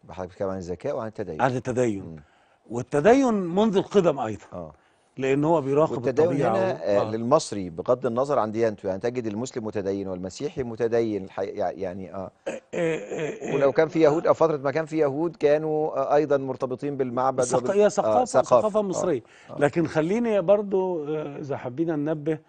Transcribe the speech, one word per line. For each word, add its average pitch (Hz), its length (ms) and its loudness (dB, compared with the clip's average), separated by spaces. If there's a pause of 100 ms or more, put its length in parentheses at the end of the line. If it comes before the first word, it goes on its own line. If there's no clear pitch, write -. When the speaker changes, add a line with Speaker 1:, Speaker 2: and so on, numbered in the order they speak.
(100)
Speaker 1:
حضرتك 90 200 -10
بتتكلم 98 180 -4
عن 95 100 -4
الذكاء 90 380 -6
وعن 113 120 -6
التدين. 90 340 -6
Speaker 2:
عن 127 140 0
التدين. 117 480 -2
Speaker 1:
مم. 82 120 -14 (540)
Speaker 2:
والتدين 202 640 4
منذ 190 420 2
القدم 165 420 2
أيضًا. 110 340 -6
Speaker 1:
آه. 85 200 -12 (440)
Speaker 2:
لأن 135 280 2
هو 160 160 4
بيراقب 139 320 2
Speaker 1:
والتدين 123 320 2
Speaker 2:
الطبيعة 139 320 2
Speaker 1:
هنا، - 160 0
Speaker 2:
و-، 151 40 -4
Speaker 1:
آه، 101 240 2
Speaker 2:
آه. 110 100 -2
Speaker 1:
للمصري 113 600 0
بغض 123 360 0
النظر 127 320 0
عن 107 140 -2
ديانته، 110 340 0
يعني 95 140 -2
تجد 123 260 -4
المسلم 113 380 -6
متدين 98 440 -4
والمسيحي 95 540 -8
متدين 113 640 0
الحي-، 98 340 -6
يع-، 90 200 -2
يعني، 92 360 -8
آه. 95 160 -10 (180)
Speaker 2:
آه، - 120 -8 (140)
آه، 160 760 -4
آه، - 40 -2
Speaker 1:
ولو 139 180 2
كان 160 160 2
في 160 100 -2
Speaker 2:
آه. 160 40 6
Speaker 1:
يهود 156 240 4
أو 151 80 6
فترة 160 220 2
ما 135 140 -2
كان 156 160 -2
في 156 120 -4
يهود 151 380 0
كانوا، 156 600 2
آه، 135 180 0
أيضًا 147 220 4
مرتبطين 135 600 -4
بالمعبد 127 480 0
Speaker 2:
ثق-، 123 120 0
Speaker 1:
وبال-، 123 140 0
Speaker 2:
هي 208 160 4
Speaker 1:
آه، - 20 6
Speaker 2:
ثقافة، - 360 2
Speaker 1:
ثقافة. 127 360 4
Speaker 2:
ثقافة 214 180 0
Speaker 1:
آه. 214 40 2
Speaker 2:
مصرية. 170 400 -2 (280)
Speaker 1:
آه. - 80 -12
Speaker 2:
لكن 147 280 2
خليني 202 540 0
برضو، 185 640 2
آه، 147 340 -6
إذا 139 180 -6
حبينا 151 400 -4
ننبه 151 420 -2 (100)